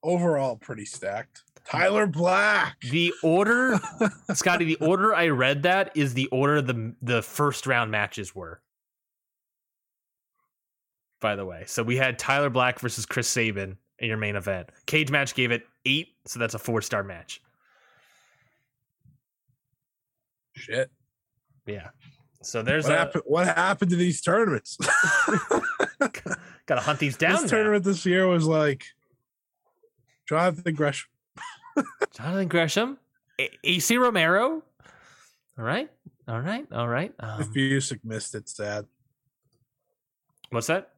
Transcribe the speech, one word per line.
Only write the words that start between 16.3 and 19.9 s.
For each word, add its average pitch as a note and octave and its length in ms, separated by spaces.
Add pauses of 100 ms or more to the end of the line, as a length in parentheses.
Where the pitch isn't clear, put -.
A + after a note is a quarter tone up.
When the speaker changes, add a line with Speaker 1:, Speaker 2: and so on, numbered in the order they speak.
Speaker 2:
that's A#2 160
a A2 40
four-star A2 440
match. F2+ 400 (3000)